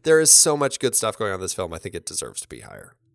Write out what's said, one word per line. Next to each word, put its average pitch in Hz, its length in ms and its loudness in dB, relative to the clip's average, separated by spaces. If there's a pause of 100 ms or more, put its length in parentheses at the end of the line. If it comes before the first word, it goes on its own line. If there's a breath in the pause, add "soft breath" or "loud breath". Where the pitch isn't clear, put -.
there 160 160 4
is 156 100 4
so - 280 6
much 139 220 -2
good 123 160 -2
stuff 110 220 -2
going 104 140 -4
on 95 40 -4
in 92 60 -8
this 92 120 -6
film. 87 200 -8
I 82 40 -10
think 87 180 -12
it 82 100 -14
deserves - 360 -10
to - 80 -16
be 62 100 -16
higher. - 360 -20 (200)